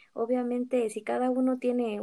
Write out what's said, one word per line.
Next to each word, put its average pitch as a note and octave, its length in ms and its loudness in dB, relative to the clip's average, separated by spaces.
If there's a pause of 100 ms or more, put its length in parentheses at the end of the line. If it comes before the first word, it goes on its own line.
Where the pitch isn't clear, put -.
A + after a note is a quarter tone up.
(120)
obviamente, B3 760 0
si G#3+ 120 -8
cada A#3+ 280 0
uno B3+ 280 2
tiene A#3+ 440 0